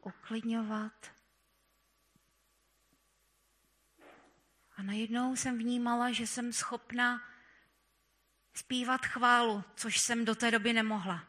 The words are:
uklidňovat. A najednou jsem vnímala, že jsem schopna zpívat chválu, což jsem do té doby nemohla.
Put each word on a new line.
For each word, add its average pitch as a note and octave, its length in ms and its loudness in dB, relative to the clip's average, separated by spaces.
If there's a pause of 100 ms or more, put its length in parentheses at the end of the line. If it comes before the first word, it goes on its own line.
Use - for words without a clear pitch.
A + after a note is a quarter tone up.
uklidňovat. A3 1120 -6 (3500)
A G3+ 60 -8
najednou A3+ 540 0
jsem B3 220 -2
vnímala, A#3+ 540 0
že A#3 140 -2
jsem A#3+ 260 -4
schopna A#3+ 680 -2 (1300)
zpívat B3+ 520 -2
chválu, A#3+ 580 4 (100)
což - 260 -2
jsem A#3 240 2
do A3 100 2
té A#3 160 2
doby A3+ 220 2
nemohla. G#3 560 0